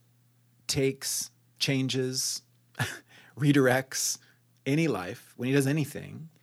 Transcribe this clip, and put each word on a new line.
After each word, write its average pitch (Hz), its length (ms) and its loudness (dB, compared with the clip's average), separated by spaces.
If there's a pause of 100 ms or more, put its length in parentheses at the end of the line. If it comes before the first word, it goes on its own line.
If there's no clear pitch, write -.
(680)
takes, - 640 -2 (280)
changes, 131 840 -2 (360)
<laughs> - 600 -10
redirects 131 800 4 (480)
any 151 220 2
life, 98 500 -6
when 120 100 -4
he 135 60 2
does 139 120 2
anything, 143 640 -4 (140)